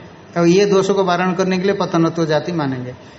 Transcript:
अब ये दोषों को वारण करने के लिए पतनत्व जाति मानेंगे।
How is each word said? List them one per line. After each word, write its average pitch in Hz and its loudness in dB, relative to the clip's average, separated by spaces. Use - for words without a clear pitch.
अब 170 2
ये 196 4
दोषों 190 2
को 196 0
वारण 180 0
करने 185 0
के 180 -2
लिए 196 0
पतनत्व 165 0
जाति 151 -2
मानेंगे। 131 -6